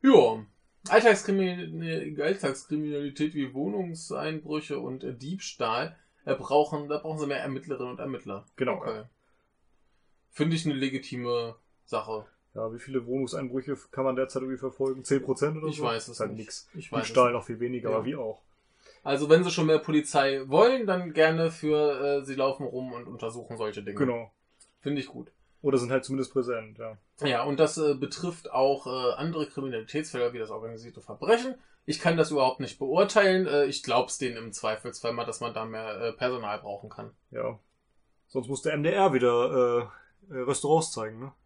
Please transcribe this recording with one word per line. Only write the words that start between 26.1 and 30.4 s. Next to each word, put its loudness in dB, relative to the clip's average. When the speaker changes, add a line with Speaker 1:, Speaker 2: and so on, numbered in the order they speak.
Speaker 2:
präsent, -4
ja. -12
Speaker 1:
Ja, 0
und -2
das, 4
äh, 2
betrifft -8
auch, 2
äh, 0
andere -4
Kriminalitätsfelder -4
wie -10
das -6